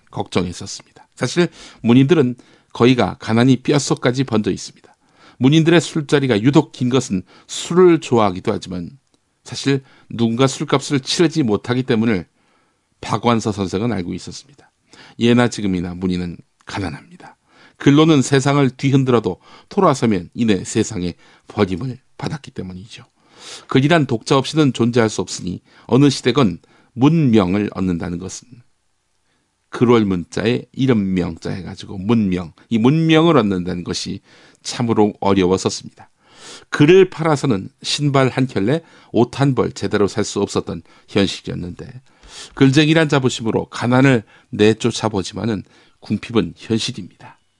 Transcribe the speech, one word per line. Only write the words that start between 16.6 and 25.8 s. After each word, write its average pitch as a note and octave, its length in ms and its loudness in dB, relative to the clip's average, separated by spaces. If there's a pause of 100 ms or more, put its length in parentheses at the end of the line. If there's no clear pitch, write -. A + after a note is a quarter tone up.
가난합니다. - 680 -12 (400)
글로는 D3 460 4
세상을 C#3 480 0
뒤흔들어도 B2+ 720 0 (280)
돌아서면 B2 680 0
이내 G#2+ 300 0
세상의 F2+ 500 -4 (340)
버림을 G#2 500 -4 (200)
받았기 C#3+ 320 -10
때문이죠. F#2 540 -16 (640)
글이란 D3 380 2
독자 B2 300 -2
없이는 C#3+ 360 2
존재할 A#2 360 2
수 G2+ 140 -4
없으니 F2+ 400 -10 (240)